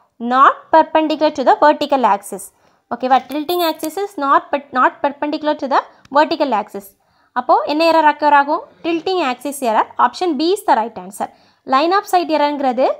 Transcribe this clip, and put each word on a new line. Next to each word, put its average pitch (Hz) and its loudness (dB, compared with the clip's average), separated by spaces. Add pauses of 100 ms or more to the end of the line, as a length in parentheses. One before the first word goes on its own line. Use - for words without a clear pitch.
(180)
not 262 2
perpendicular 311 2
to 294 -6
the 370 4
vertical 294 2
axis. 196 -2 (400)
Okay, - -6
but 254 0
tilting 302 -4
axis 320 -4
is 392 -8
not, 285 0
but 285 -8
not 262 0
perpendicular 294 -4
to 294 -10
the 269 0 (300)
vertical 294 0
axis. 196 -8 (420)
அப்போ 247 0 (120)
என்ன 302 -2
எரர் 320 4
அக்கர் 294 2
ஆகும்? 294 2 (180)
Tilting 339 -4
axis 277 -6
error. 226 0 (120)
Option 247 0
B 285 -2
is 427 -2
the 294 2
right 226 -4
answer. 185 -10 (400)
Line 285 2
of 403 0
sight 349 -2
எரர்ங்கிறது 285 0 (120)